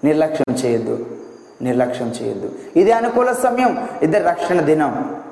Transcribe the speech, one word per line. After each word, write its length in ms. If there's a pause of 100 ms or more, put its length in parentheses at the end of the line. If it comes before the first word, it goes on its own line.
నిర్లక్ష్యం 520
చేయొద్దు, 500 (560)
నిర్లక్ష్యం 460
చేయొద్దు. 440 (240)
ఇదే 160
అనుకూల 400
సమయం, 560 (140)
ఇదే 160
రక్షణ 420
దినం. 560 (160)